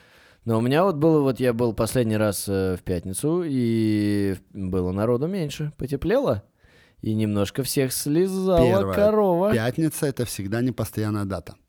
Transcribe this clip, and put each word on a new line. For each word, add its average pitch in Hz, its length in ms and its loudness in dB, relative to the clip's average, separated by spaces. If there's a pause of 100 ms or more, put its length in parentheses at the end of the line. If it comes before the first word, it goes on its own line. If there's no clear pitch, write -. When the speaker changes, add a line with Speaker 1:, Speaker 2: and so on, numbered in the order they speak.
(460)
Speaker 1:
но 113 120 0
у 113 40 2
меня 139 240 2
вот 190 100 0
было, 156 260 4
вот 131 200 0
я 127 100 2
был 117 220 0
последний 110 420 0
раз, 107 320 0
э, 95 320 0
в - 40 -18
пятницу, 95 600 -4
и 107 920 0 (180)
было 92 400 -2
народу 120 340 0
меньше, 151 500 -6
потеплело, 151 680 -2 (580)
и 110 140 -2
немножко 104 480 0
всех 131 280 0
слезала 185 720 0
Speaker 2:
Первое. 190 320 2
Speaker 1:
корова. 202 580 4
Speaker 2:
Пятница — 156 520 0
это 131 180 -2
всегда 104 380 -4
непостоянная 107 640 -2
дата. 92 300 -8 (140)